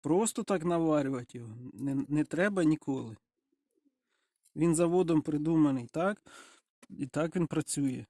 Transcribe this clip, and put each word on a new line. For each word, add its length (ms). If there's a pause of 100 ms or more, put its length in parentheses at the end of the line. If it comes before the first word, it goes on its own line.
Просто 420
так 220
наварювати 720
його 160 (200)
не, 340
не 160
треба 400
ніколи. 540 (1400)
Він 200
заводом 460
придуманий 680
так, 340 (680)
і 180
так 280
він 120
працює. 640